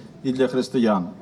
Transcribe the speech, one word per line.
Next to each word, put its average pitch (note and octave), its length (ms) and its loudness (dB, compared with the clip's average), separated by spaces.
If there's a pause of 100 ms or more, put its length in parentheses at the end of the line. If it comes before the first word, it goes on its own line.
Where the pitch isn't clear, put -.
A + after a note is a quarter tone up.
(240)
і C3 80 -2
для B2+ 160 2
християн. A2 640 0 (120)